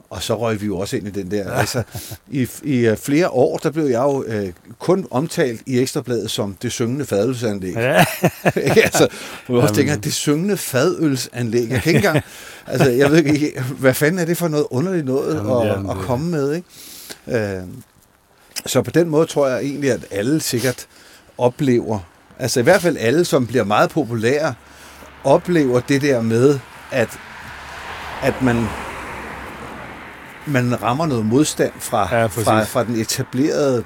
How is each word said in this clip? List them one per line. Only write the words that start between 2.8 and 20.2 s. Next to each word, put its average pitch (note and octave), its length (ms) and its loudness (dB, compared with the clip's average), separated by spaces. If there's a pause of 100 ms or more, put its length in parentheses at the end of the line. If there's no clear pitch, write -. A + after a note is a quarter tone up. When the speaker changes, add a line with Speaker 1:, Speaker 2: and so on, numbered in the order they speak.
Speaker 1:
øh, G#2+ 100 4
flere D3+ 320 0
år, D#3 280 2
der D#3+ 140 -2
blev D#3 140 0
jeg A#2+ 140 2
jo, C#3 280 2
øh, G#2 220 -2 (300)
kun F#3 320 0
omtalt B2+ 540 -2
i B2+ 140 0
Ekstrabladet B2 520 -2
som G2+ 300 -4
det A#2+ 100 -4
syngende B2+ 340 -2
fadølsanlæg. G#2 680 -2
Speaker 2:
Ja. C#3+ 300 4 (380)
Speaker 1:
<laughs> F#3 400 4
Altså, - 240 4 (380)
hvor B2 100 0
jeg B2 80 4
også B2 120 2
Speaker 2:
Jamen. C#3 120 2
Speaker 1:
tænker, D3 140 0
det D3+ 120 -4
syngende E3+ 440 0
fadølsanlæg. B2 1120 0
Jeg B2+ 120 0
kan E3 140 4
ikke G3 120 4
engang, D#3 160 2 (240)
Speaker 2:
<laughs> - 200 -20
Speaker 1:
altså, - 220 4
jeg C#3 220 4
ved D#3+ 140 6
ikke, D3 380 0 (160)
hvad C3 140 4
fanden D#3+ 260 2
er E3 60 -2
det E3 120 0
for F3 100 -2
noget D3+ 220 0
underligt E3 360 -2
noget C3+ 320 0
Speaker 2:
Jamen, B2+ 240 0
Speaker 1:
at, A2 60 2
Speaker 2:
jamen, G2+ 220 -2
Speaker 1:
at A#2+ 80 -4
Speaker 2:
det F#2+ 80 -8
Speaker 1:
komme B2+ 260 -2
med, C#3+ 240 0
ikke? - 1040 -6
Øh, F#2 60 -8 (1040)
så - 160 0
på - 100 -4
den E3+ 180 4
måde D#3 160 2
tror C#3+ 220 0
jeg B2+ 140 0
egentlig, C#3 300 -2
at G2+ 80 0 (120)
alle B2+ 300 0